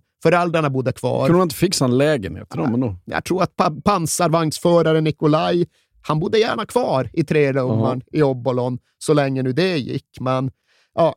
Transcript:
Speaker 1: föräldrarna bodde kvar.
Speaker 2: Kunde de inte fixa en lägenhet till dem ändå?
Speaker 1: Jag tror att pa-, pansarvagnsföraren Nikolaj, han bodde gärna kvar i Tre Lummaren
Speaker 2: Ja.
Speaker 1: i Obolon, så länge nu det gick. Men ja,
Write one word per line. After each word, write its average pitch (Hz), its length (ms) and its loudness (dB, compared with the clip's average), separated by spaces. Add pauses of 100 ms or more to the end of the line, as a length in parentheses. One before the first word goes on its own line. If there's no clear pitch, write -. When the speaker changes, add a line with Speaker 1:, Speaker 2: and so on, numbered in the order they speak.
(220)
Speaker 1:
föräldrarna 165 480 2
bodde 131 220 -2
kvar. 127 340 -2
Speaker 2:
Kunde 170 140 4
de - 20 4
inte 165 120 0
fixa - 300 0
en 123 140 2
lägenhet 117 520 -2
till - 80 -8
dem 135 160 -2
ändå? 117 300 -2
Speaker 1:
Jag - 200 -6
tror 180 180 -2
att - 140 -4
pa-, 175 280 -2
pansarvagnsföraren 165 1200 2
Nikolaj, 170 640 0 (360)
han 156 180 -2
bodde 208 180 0
gärna 220 280 0
kvar 135 460 -2
i 160 120 -2
Tre 147 280 2
Lummaren 127 580 0
Speaker 2:
Ja. - 80 -4
Speaker 1:
i 151 40 4
Obolon, 123 560 -2 (200)
så - 160 0
länge 135 280 0
nu 131 100 -2
det 175 260 0
gick. - 420 -8
Men 131 300 -2 (440)
ja, 160 220 2